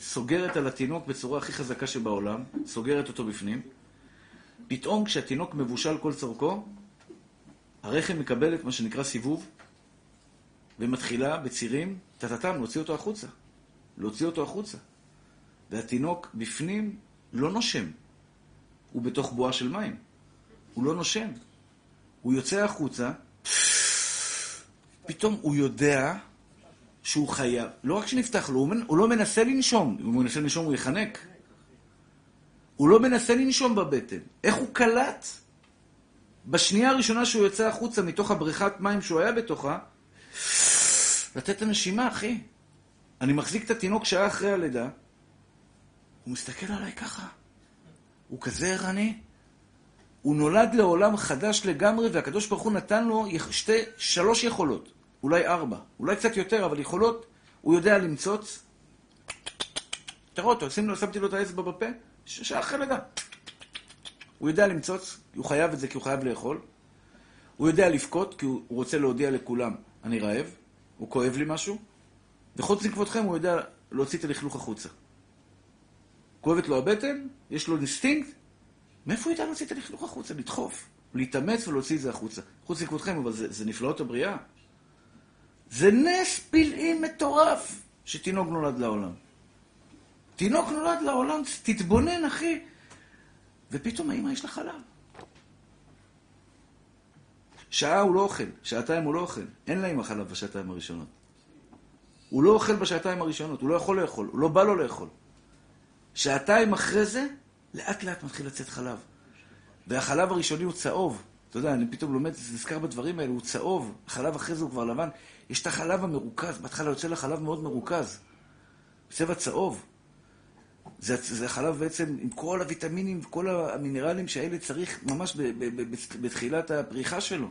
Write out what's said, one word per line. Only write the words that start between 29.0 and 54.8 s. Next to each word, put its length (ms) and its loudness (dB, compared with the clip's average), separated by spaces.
מנסה 360 4
לנשום. 560 4
אם 60 -6
הוא 160 4
מנסה 180 0
לנשום, 240 0
הוא 100 2
יחנק. 440 -2
הוא 120 6
לא 120 12
מנסה 340 4
לנשום 400 4
בבטן. 440 0
איך 100 6
הוא 180 0
קלט? 540 4
בשנייה 440 4
הראשונה 360 2
שהוא 180 4
יוצא 240 2
החוצה 340 0
מתוך 280 0
הבריכת 500 2
מים 220 0
שהוא 180 2
היה 120 4
בתוכה, 460 -2
לתת 140 -2
את 120 -4
הנשימה, 460 0
אחי. 320 -4
אני 120 4
מחזיק 320 -2
את 60 -2
התינוק 340 0
שעה 220 4
אחרי 260 0
הלידה, 360 0
הוא 80 -8
מסתכל 400 -8
עליי 200 -6
ככה. 340 -10
הוא 120 -10
כזה 260 -2
ערני. 520 0
הוא 140 2
נולד 380 6
לעולם 420 6
חדש 500 0
לגמרי, 420 4
והקדוש 380 0
ברוך 160 -2
הוא 100 2
נתן 360 2
לו 200 0
יכ-, 240 -4
שתי, 260 2
שלוש 480 2
יכולות, 480 0